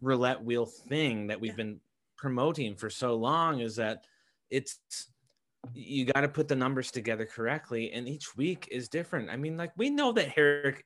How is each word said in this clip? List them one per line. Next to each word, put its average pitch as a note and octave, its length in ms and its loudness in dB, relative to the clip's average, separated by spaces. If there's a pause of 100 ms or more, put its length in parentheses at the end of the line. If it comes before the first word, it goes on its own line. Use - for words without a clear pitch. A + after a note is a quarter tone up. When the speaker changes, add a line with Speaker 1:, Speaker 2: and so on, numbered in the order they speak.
Speaker 1:
roulette B2+ 420 2
wheel A#2+ 220 2
thing A#2+ 600 -2
that G#2 140 -2
we've A2 100 -2
Speaker 2:
Yeah. G#2 60 -8
Speaker 1:
been G#2+ 240 -6 (360)
promoting C3+ 580 0
for G#2+ 140 -6
so A#2+ 260 0
long, D3 440 2
is A2+ 160 -4
that A2 300 -2 (440)
it's, - 300 -4 (960)
you B2+ 320 -2
gotta C#3 240 4
put D3 180 0
the C#3+ 80 2
numbers C3 360 0
together A2+ 340 -2
correctly, A#2 680 -4
and A#2+ 160 -6
each C#3+ 300 -10
week E3 340 -2
is B2 160 -6
different. D3+ 420 -4
I F#2+ 80 -6
mean, D#3 200 -4
like, E3+ 180 -6
we A#3+ 140 2
know C#4+ 240 4
that F3 160 4
Harris, C#3+ 560 4